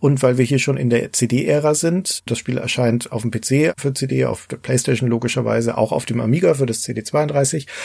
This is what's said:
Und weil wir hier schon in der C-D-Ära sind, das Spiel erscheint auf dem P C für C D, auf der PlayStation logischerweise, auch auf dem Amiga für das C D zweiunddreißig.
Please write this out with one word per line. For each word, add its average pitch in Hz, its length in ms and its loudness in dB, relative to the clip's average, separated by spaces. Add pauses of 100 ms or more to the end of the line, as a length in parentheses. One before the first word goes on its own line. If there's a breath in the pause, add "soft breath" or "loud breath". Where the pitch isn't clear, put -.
Und 139 200 2
weil 123 160 4
wir 127 80 4
hier 135 140 2
schon 135 200 0
in 127 120 0
der 117 220 0
C-D-Ära 147 640 2
sind, 175 520 -2
das 117 100 -2
Spiel 123 200 -4
erscheint 120 540 0
auf 113 100 -4
dem 117 80 -2
P 107 100 -4
C 147 380 2
für 139 160 -2
C 135 140 -4
D, 131 160 0
auf 117 240 -4
der - 80 -10
PlayStation 127 520 0
logischerweise, 117 720 0
auch 110 140 2
auf - 140 -2
dem 117 140 -2
Amiga 156 340 4
für 135 120 0
das 117 160 -4
C 123 100 -8
D 113 120 -6
zweiunddreißig. 147 640 0 (160 loud breath)